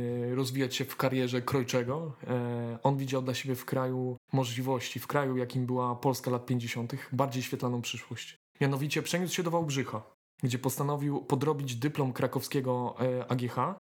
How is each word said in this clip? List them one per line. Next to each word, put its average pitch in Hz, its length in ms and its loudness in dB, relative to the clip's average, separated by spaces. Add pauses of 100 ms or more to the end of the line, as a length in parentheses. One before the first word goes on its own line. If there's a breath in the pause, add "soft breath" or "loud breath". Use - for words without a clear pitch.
(300)
e, 127 40 0
rozwijać 131 420 0
się 135 80 -2
w - 120 -8
karierze 127 460 2
krojczego. 131 680 0 (140)
E, 120 560 -2
on 139 140 6
widział 131 260 0
dla 127 120 -2
siebie 131 200 -2
w 123 100 -6
kraju 127 520 -2 (160)
możliwości, 127 680 0
w - 60 -10
kraju, 135 300 2
jakim 123 300 0
była 123 280 0
Polska 123 360 2
lat 123 160 0
pięćdziesiątych, 120 640 -2
bardziej 131 300 2
świetlaną 123 400 -2
przyszłość. - 540 -10 (240)
Mianowicie 143 420 2
przeniósł 175 320 0
się 185 80 0
do 170 80 0
Wałbrzycha, 139 520 0 (400)
gdzie 123 160 2
postanowił 143 680 0
podrobić 139 520 2
dyplom 135 360 0
krakowskiego, 127 880 0
e, 127 300 2
A 120 40 4
G 123 140 0
H 135 280 0 (120)